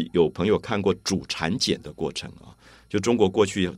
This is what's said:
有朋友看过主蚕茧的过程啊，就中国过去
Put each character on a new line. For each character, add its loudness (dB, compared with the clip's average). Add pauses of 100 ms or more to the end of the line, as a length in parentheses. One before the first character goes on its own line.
(140)
有 4
朋 -4
友 4
看 -4
过 2 (100)
主 -2
蚕 -4
茧 -2
的 -16
过 -6
程 -12
啊， -20 (320)
就 -2
中 0
国 6
过 4
去 0 (100)